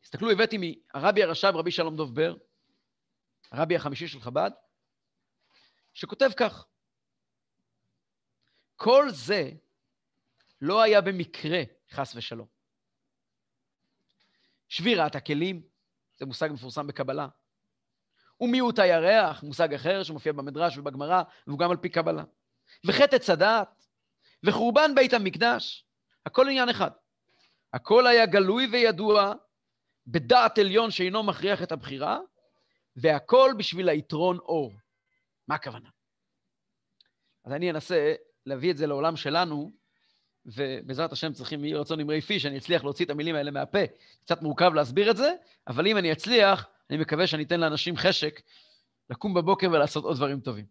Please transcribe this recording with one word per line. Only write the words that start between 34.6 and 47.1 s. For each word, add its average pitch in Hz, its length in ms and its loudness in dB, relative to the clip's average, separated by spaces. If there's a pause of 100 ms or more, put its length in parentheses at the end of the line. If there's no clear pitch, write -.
מה 143 80 -4
הכוונה? 117 340 -14 (1500)
אז 127 100 -10
אני 170 180 -4
אנסה 156 420 0 (320)
להביא 139 260 -4
את 147 60 -4
זה 151 100 -2
לעולם 147 280 -2
שלנו, 151 560 -4 (720)
ובעזרת 131 680 -8
השם 151 220 -8
צריכים, 143 320 -10
יהי 156 80 -4
רצון 151 260 -6
אמרי 151 220 -4
פי, 202 180 -4
שאני 139 180 -6
אצליח 156 260 -2
להוציא 143 220 -2
את - 40 -16
המילים 151 260 -4
האלה 147 160 -4
מהפה. 139 280 -4 (440)
קצת - 180 -4
מורכב 160 320 4
להסביר 156 380 2
את 196 60 2
זה, 285 160 2 (340)
אבל 139 200 0
אם 220 100 2
אני 170 140 0
אצליח, 196 560 4 (220)
אני 147 80 -4
מקווה 156 300 0